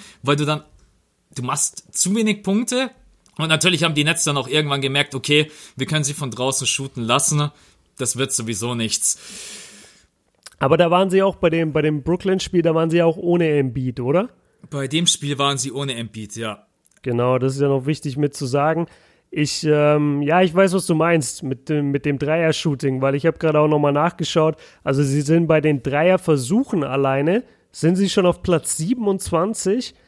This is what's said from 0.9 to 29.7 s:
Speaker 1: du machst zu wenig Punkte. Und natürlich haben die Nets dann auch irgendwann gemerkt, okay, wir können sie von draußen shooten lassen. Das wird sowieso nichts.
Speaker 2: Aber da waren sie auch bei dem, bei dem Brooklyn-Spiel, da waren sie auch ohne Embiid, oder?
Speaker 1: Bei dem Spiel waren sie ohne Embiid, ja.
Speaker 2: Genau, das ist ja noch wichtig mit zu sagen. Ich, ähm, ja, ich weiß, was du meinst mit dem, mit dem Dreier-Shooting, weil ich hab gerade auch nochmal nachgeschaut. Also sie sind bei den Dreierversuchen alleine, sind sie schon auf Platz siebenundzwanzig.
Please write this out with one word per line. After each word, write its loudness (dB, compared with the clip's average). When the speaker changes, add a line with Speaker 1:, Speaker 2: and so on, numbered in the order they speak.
Speaker 1:
du -10
machst -6
zu 0
wenig 0
Punkte. 0
Und -2
natürlich 2
haben 0
die 0
Nets -2
dann 0
auch -4
irgendwann 0
gemerkt, -2
okay, 2
wir -4
können -2
sie -4
von -8
draußen -4
shooten -6
lassen. 0
Das -4
wird -4
sowieso -4
nichts. -2
Speaker 2:
Aber 2
da 4
waren 2
sie 2
auch 0
bei 0
dem, -2
bei 0
dem 0
Brooklyn-Spiel, -2
da 2
waren 2
sie 2
auch 2
ohne 2
Embiid, -2
oder? 0
Speaker 1:
Bei -6
dem 0
Spiel 0
waren 0
sie -6
ohne -6
Embiid, -10
ja. -8
Speaker 2:
Genau, 0
das -2
ist -4
ja 2
noch 0
wichtig -4
mit 0
zu -6
sagen. 0
Ich, -4
ähm, 2
ja, 2
ich 2
weiß, 4
was 0
du 2
meinst 0
mit -8
dem, 0
mit -2
dem 0
Dreier-Shooting, 0
weil 2
ich 0
hab 2
gerade 2
auch 4
nochmal 4
nachgeschaut. 0
Also 2
sie 2
sind 4
bei 4
den 0
Dreierversuchen 0
alleine, 0
sind 0
sie 2
schon 0
auf 2
Platz -2
siebenundzwanzig. -2